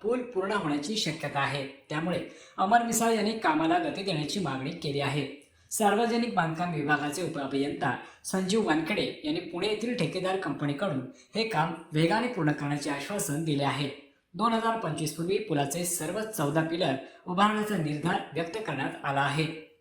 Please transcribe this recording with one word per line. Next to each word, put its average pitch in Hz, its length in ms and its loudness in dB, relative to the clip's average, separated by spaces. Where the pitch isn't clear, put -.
पूल 247 200 0
पूर्ण 190 180 0
होण्याची 170 460 0
शक्यता 147 420 -2
आहे, 135 260 0
त्यामुळे 160 300 -2
अमर 214 260 6
मिसाळ 233 300 4
यांनी 214 260 2
कामाला 320 400 4
गती 277 240 -2
देण्याची 165 360 -2
मागणी 135 340 -2
केली 139 260 -2
आहे. 135 260 0
सार्वजनिक 220 640 4
बांधकाम 165 380 0
विभागाचे 147 500 2
उपअभियंता 139 720 -2
संजीव 190 440 2
वानखेडे 160 380 2
यांनी 180 160 0
पुणे - 280 -4
येथील 233 300 0
ठेकेदार 185 400 0
कंपनीकडून 143 640 -2
हे 220 120 2
काम 170 260 0
वेगाने 190 340 4
पूर्ण 160 240 0
करण्याचे 143 380 -2
आश्वासन 147 540 -4
दिले 143 200 0
आहे. 135 260 0
दोन 220 200 2
हजार 226 260 2
पंचवीस 156 360 -2
पूर्वी 180 220 0
पुलाचे 160 480 0
सर्व 175 340 -2
चौदा 156 300 2
पिलर 147 340 0
उभारण्याचा 208 500 2
निर्धार 151 420 0
व्यक्त 160 240 -4
करण्यात 156 380 -4
आला 139 160 2
आहे. 143 240 2